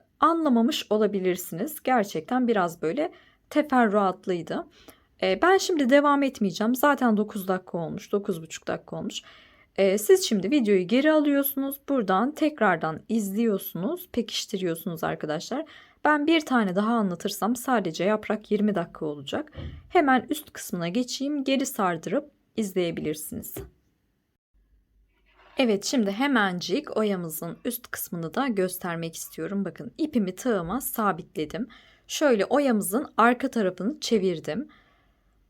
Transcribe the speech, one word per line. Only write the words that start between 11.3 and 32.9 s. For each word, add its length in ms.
Buradan 460
tekrardan 720
izliyorsunuz, 1040
pekiştiriyorsunuz 920
arkadaşlar. 600
Ben 220
bir 140
tane 360
daha 160
anlatırsam 640
sadece 480
yaprak 460
yirmi 240
dakika 320
olacak. 460
Hemen 420
üst 220
kısmına 360
geçeyim. 560
Geri 220
sardırıp 640
izleyebilirsiniz. 960
Evet, 260
şimdi 260
hemencik 840
oyamızın 680
üst 260
kısmını 440
da 140
göstermek 680
istiyorum. 480
Bakın, 340
ipimi 380
tığıma 440
sabitledim. 880
Şöyle 380
oyamızın 720